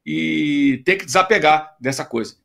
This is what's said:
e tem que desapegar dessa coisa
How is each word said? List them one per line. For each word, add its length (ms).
e 800
tem 120
que 80
desapegar 760
dessa 280
coisa 380